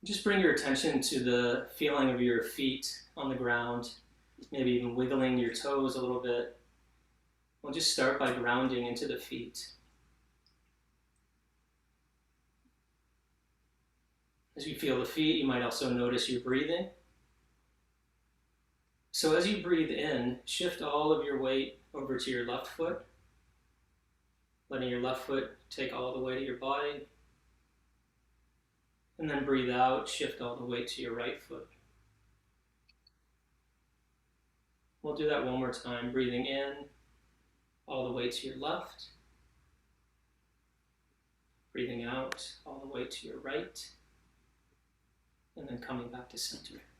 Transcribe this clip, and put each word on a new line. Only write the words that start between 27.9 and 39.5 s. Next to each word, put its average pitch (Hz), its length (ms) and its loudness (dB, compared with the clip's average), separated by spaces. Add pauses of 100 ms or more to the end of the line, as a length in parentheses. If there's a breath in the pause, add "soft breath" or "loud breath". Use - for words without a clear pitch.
And 156 120 -4
then 135 140 0
breathe 131 260 2
out, 127 380 4
shift - 320 -4
all 120 160 -4
the 123 80 -10
weight 120 240 -4
to - 140 -8
your 117 120 -4
right 120 280 -4
foot. - 260 -14 (3250)
We'll 151 120 -2
do 151 140 0
that 147 160 2
one 127 140 0
more 127 140 0
time, 123 400 -6
breathing 123 340 0
in, 139 400 -4 (1000)
all 127 220 -4
the 120 60 -4
way 123 160 0
to - 160 -6
your 131 100 -8
left. 139 520 -6 (2750)